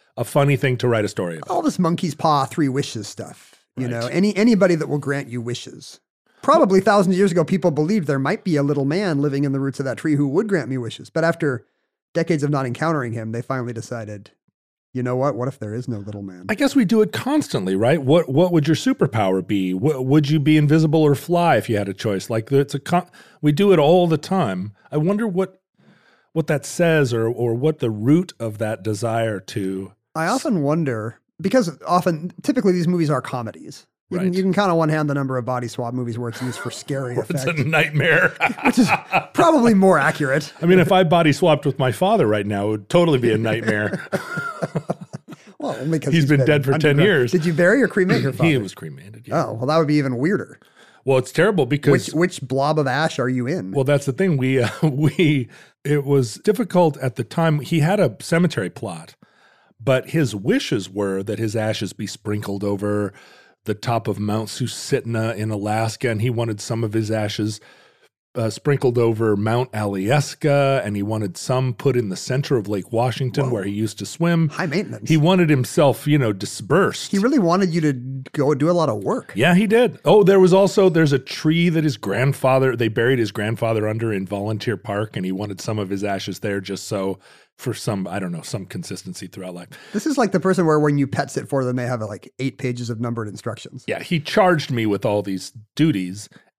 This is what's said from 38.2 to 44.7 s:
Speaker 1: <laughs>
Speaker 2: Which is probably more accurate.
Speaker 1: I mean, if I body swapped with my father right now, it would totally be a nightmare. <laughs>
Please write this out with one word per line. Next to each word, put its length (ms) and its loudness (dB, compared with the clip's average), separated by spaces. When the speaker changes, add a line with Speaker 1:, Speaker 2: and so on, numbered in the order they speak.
Speaker 1:
<laughs> 180 -6
Speaker 2:
Which 120 2
is 120 4
probably 400 6
more 260 6
accurate. 640 0
Speaker 1:
I 60 0
mean, 140 8
if 120 4
I 100 8
body 300 4
swapped 320 2
with 140 -2
my 140 2
father 340 2
right 200 2
now, 200 -2
it 40 0
would 200 -6
totally 280 4
be 140 2
a 60 2
nightmare. 720 -2
<laughs> 0 -